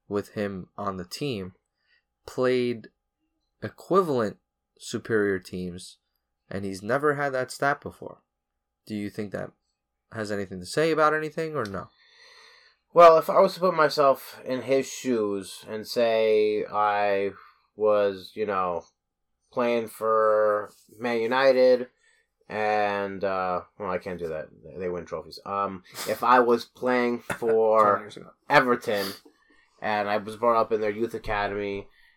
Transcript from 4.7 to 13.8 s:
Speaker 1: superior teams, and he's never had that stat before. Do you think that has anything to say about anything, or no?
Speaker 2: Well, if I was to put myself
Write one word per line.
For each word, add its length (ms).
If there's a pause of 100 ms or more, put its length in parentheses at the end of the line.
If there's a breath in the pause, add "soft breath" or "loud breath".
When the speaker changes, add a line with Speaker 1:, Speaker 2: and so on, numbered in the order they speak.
Speaker 1:
superior 600
teams, 600 (520)
and 140
he's 180
never 320
had 180
that 180
stat 300
before. 420 (640)
Do 80
you 160
think 220
that 180 (640)
has 200
anything 280
to 60
say 260
about 220
anything, 420
or 80
no? 240 (1080 soft breath)
Speaker 2:
Well, 240
if 100
I 120
was 140
to 60
put 140
myself 680